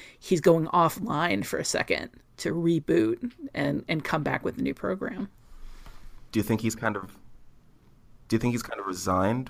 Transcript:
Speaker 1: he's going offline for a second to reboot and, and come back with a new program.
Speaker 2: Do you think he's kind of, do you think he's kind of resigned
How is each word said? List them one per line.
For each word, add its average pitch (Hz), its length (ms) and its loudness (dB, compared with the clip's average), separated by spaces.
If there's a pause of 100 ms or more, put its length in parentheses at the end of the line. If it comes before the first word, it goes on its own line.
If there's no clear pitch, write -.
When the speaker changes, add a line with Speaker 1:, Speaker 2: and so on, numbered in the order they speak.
(180)
Speaker 1:
he's 175 220 2
going 165 280 6
offline 175 760 2
for - 140 -4
a - 80 -2
second - 420 -2 (280)
to - 160 -2
reboot 165 800 2 (220)
and, 143 340 0
and 160 160 -2
come 160 180 0
back - 220 0
with - 140 -4
a - 40 -2
new 139 120 0
program. 196 540 -4 (1040)
Speaker 2:
Do 110 60 0
you 104 60 4
think 110 160 2
he's 113 140 0
kind 107 200 -2
of, 95 220 -10 (1120)
do 113 80 4
you 110 40 0
think 120 120 2
he's 120 100 -2
kind - 160 -10
of 101 80 -8
resigned 95 640 0